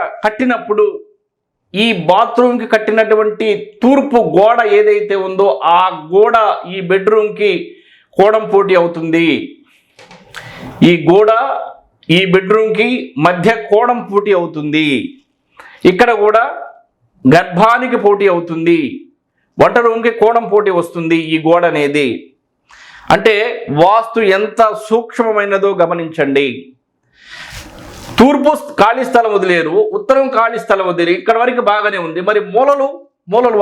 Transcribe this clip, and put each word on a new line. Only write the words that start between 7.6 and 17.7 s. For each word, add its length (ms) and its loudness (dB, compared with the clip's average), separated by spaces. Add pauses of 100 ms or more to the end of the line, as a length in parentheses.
కోడం 260 2 (100)
పోటీ 280 2
అవుతుంది. 460 -2 (1600)
ఈ 40 4 (160)
గోడ 220 6 (880)
ఈ 20 4 (140)
బెడ్రూమ్కి 540 0 (380)
మధ్య 240 0 (220)
కోడం 280 0 (120)
పోటీ 280 -2
అవుతుంది. 480 -4 (1040)
ఇక్కడ 180 2 (140)
కూడా 180 2 (840)
గర్భానికి 800 2